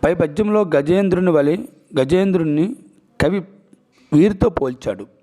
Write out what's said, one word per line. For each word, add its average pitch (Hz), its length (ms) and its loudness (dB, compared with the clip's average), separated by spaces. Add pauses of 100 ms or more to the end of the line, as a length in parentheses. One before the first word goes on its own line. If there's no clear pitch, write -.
పై 160 180 2
పద్యంలో 208 420 0 (120)
గజేంద్రుని 180 600 0
వలె 147 200 0 (420)
గజేంద్రుణ్ణి 165 680 0 (520)
కవి 175 220 0 (720)
వీరితో 190 340 4 (120)
పోల్చాడు. 120 460 -8 (160)